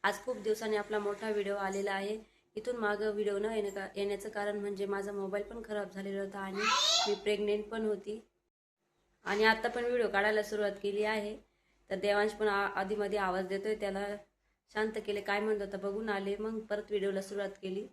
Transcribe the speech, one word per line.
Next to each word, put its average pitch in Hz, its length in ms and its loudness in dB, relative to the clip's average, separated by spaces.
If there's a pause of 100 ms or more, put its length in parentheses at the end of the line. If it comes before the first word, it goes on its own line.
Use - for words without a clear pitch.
आज 202 160 2
खूप 247 180 -4
दिवसांनी 214 400 0
आपला 208 220 0
मोठा 208 300 -4
व्हिडिओ 202 260 0
आलेला 196 360 -2
आहे. 196 260 -2 (380)
इथून 233 200 -4
मागं 214 360 2
व्हिडिओ 208 280 0
न 208 60 0
येण्या-, 202 500 -2
येण्याचं 202 340 -2
कारण 208 300 -2
म्हणजे 202 260 -2
माझा 196 260 -2
मोबाईल 196 320 -2
पण 226 220 -10
खराब 208 260 -4
झालेला 196 300 -6
होता 196 180 -6
आणि 196 220 -4 (460)
मी 208 80 4
प्रेग्नंट 208 500 0
पण 220 200 -4
होती. 208 420 -4 (1000)
आणि 202 180 2
आता 220 240 6
पण 233 180 -2
व्हिडिओ 240 220 2
काढायला 208 360 4
सुरुवात 208 280 0 (120)
केली 202 200 0
आहे. 214 340 0 (520)
तर 190 60 0
देवांश 208 360 4
पण 214 160 0
आ-, 202 280 2
आधीमध्ये 202 440 0
आवाज 185 260 2
देतोय, 196 300 0
त्याला 202 300 -2 (680)
शांत 214 180 2 (160)
केले, 202 140 0
काय 202 180 2
म्हणत 214 220 2
होता 196 160 -4
बघून 202 320 -2
आले, 196 280 0
मग 220 220 -4
परत 214 300 -2
व्हिडिओला 196 320 2
सुरुवात 196 280 -4 (120)
केली. 190 320 -4